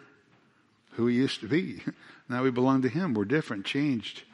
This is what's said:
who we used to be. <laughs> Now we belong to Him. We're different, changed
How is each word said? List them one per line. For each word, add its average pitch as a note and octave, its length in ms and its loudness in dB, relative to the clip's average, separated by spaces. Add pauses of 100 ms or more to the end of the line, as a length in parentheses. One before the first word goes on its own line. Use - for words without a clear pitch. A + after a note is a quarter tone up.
(960)
who A2+ 100 0
we B2 80 4
used B2+ 260 0
to G#2+ 80 -10
be. C#3 340 -2 (260)
<laughs> - 200 -20
Now B2 160 -2
we C3 80 4
belong C3 300 4
to B2+ 80 2
Him. D#3+ 240 -2
We're G#2 100 0
different, A2 420 -2
changed C#3 580 -2 (100)